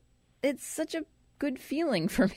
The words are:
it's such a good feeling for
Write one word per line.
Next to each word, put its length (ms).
it's 240
such 300
a 80
good 220
feeling 480
for 300